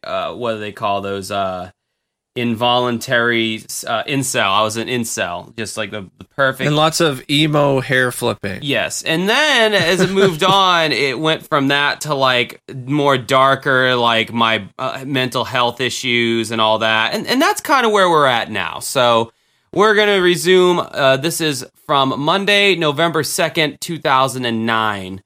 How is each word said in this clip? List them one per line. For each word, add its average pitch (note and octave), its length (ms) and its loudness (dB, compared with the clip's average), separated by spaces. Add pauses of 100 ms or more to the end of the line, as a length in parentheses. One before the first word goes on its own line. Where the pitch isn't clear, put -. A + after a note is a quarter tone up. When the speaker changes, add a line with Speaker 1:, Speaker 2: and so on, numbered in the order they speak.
Speaker 1:
uh, F2 320 -6
what A2+ 200 -4
do G#2+ 80 -6
they G#2 100 -8
call G2+ 300 -4
those? G2 300 -8
Uh, F#2 400 -6 (600)
involuntary, A#2+ 1200 -2 (280)
uh, A2 180 -4
incel. C3+ 380 -2
I G2+ 220 2
was G#2+ 140 -2
an A2+ 100 -6
incel, G2+ 680 -6
just, A2 180 -10
like, G#2+ 160 -6
the, G#2 260 -12
the G2 60 -20
perfect C3 420 -2
Speaker 2:
And D3 120 2
lots D#3 240 2
of C#3+ 280 -2
emo C#3+ 520 2
hair B2+ 320 0
flipping. G#2 480 -4
Speaker 1:
Yes. A2+ 420 -4
And E3+ 240 -2
then A#3+ 460 2
as F3 260 2
it F3+ 120 2
moved F#3+ 320 2
Speaker 2:
<laughs> F#3+ 40 2
Speaker 1:
on, F3+ 460 2
it B2+ 260 -2
went D#3 260 -2
from C#3 220 0
that C#3+ 340 0
to, D3+ 140 -4
like, B2+ 460 0 (120)
more C3+ 440 0
darker, C3 800 2
like, A2+ 340 2
my, A2+ 380 0 (100)
uh, C3 260 -6
mental B2+ 380 -2
health B2 380 -2
issues A#2 680 -2
and A2+ 100 -2
all A2 180 2
that. A2 340 0
And, G3+ 140 -4
and B3+ 140 0
that's G4+ 180 0
kinda C4 300 2
where G3 200 4
we're D3+ 180 4
at A#2 220 0
now. F#2 300 -6
So A#2+ 540 2 (400)
we're G#3 220 4
gonna G#3 260 4
resume. F3+ 580 4
Uh, C3+ 380 2
this D#3+ 240 -4
is D3 240 -2 (200)
from C3+ 320 0
Monday, G3 580 2
November D#3+ 480 0
second, D#3+ 580 -2
two E3 180 -8
thousand C3 460 0
and A2+ 200 -2
nine. G2+ 600 -2